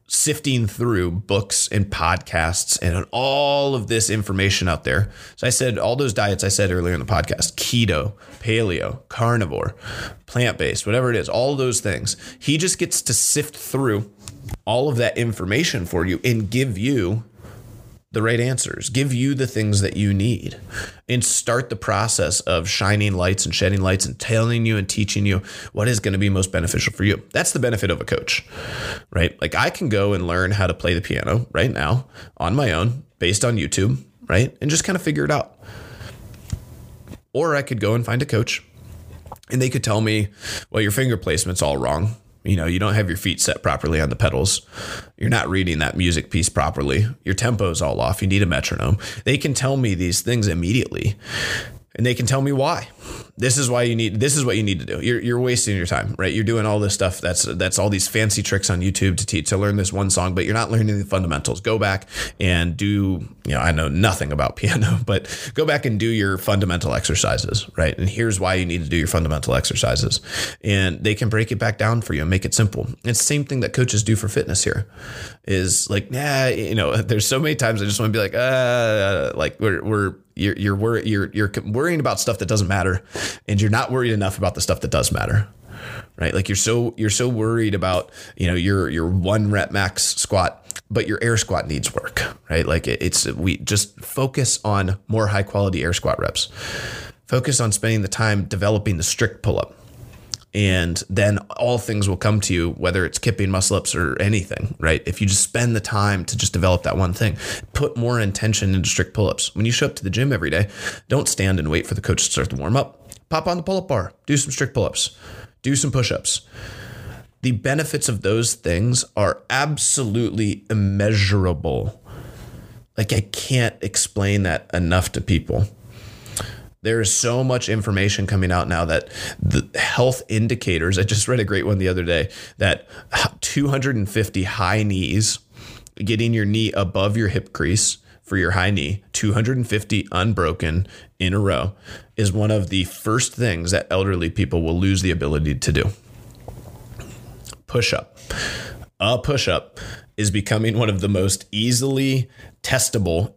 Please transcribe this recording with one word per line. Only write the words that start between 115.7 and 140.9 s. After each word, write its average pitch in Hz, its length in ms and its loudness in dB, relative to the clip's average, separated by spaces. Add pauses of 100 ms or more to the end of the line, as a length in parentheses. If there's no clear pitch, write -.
some 139 160 0
push-ups. - 560 -2 (920)
The 127 100 0
benefits 139 560 -2
of 104 140 -2
those 113 340 0
things 107 480 0 (140)
are 95 320 2
absolutely 120 1200 0
immeasurable. 98 1300 2 (960)
Like, 107 140 0
I 104 80 0
can't 120 640 0
explain 101 640 2
that 85 300 0
enough 90 380 2
to 113 100 -4
people. 95 460 2 (1160)
There 113 200 2
is 104 100 2
so 120 320 2
much 127 240 0
information 101 600 2
coming 92 240 2
out 87 160 2
now 85 180 0
that 80 240 0 (320)
the - 320 2
health - 560 2
indicators, 95 720 2
I 95 40 4
just 104 240 0
read 123 120 2
a 110 40 2
great 98 220 0
one 98 140 2
the 92 80 2
other 90 160 0
day, 85 260 0 (300)
that 95 280 0 (540)
two 139 280 0
hundred 135 260 0
and 101 120 0
fifty 95 360 0
high 98 400 0
knees, 95 560 0 (560)
getting 113 360 0
your 110 140 2
knee 107 280 2
above 98 440 0
your 110 120 2
hip - 240 -4
crease 85 440 0 (240)
for - 160 -2
your 87 140 2
high 95 180 2
knee, 95 340 -2 (100)
two 107 200 0
hundred 120 240 0
and 120 100 -2
fifty 104 440 -2
unbroken 90 760 0 (300)